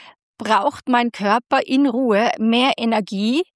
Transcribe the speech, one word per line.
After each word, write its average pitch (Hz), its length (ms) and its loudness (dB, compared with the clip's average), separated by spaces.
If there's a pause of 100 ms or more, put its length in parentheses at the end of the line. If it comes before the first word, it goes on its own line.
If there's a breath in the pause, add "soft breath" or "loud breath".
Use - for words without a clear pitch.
(380 loud breath)
braucht 214 520 -2
mein 240 220 0
Körper 226 540 0
in 277 200 2
Ruhe 233 540 0
mehr 233 380 2
Energie 220 680 -2 (120)